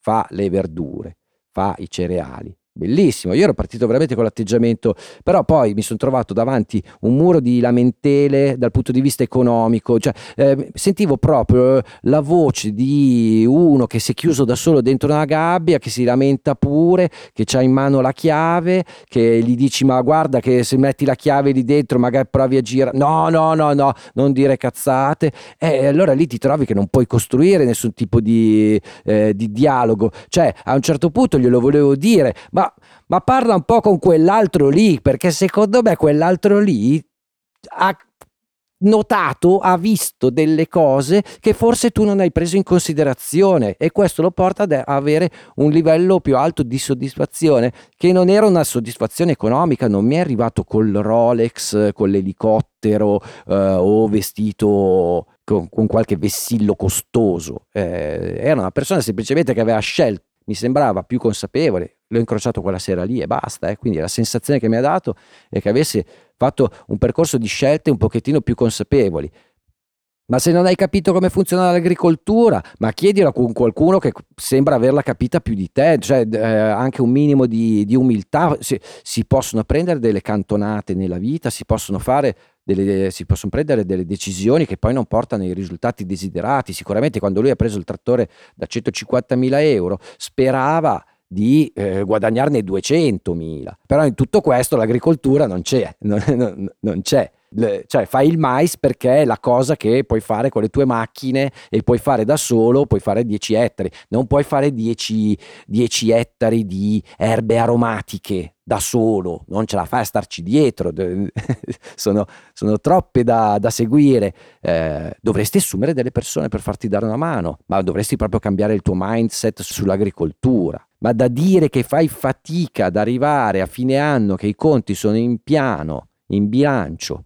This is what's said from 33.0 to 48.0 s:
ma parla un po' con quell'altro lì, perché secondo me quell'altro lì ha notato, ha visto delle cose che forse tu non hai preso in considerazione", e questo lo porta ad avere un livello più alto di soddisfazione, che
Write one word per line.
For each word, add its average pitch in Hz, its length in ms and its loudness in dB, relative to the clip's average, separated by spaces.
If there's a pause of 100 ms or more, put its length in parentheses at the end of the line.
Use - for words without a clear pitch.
ma 180 140 0
parla 254 340 2
un 175 80 0
po' 226 180 2
con 190 200 2
quell'altro 170 680 4
lì, 170 320 4
perché 143 300 0
secondo 202 520 2
me 214 120 4
quell'altro 165 640 2
lì 147 420 2 (760)
ha 185 200 0 (840)
notato, 190 840 2
ha 185 180 2
visto 175 520 0
delle 156 360 2
cose 147 560 2 (160)
che 220 140 2
forse 233 380 2
tu - 120 0
non 202 160 2
hai 185 140 2
preso 170 240 -2
in 196 80 2
considerazione", 151 1120 0
e 160 160 -2
questo - 280 0
lo 175 120 2
porta 185 320 0
ad 147 200 0
avere 147 460 0 (260)
un 147 140 2
livello 165 480 4
più 135 180 0
alto 147 280 0
di 120 120 -6
soddisfazione, 131 960 0 (240)
che 175 140 2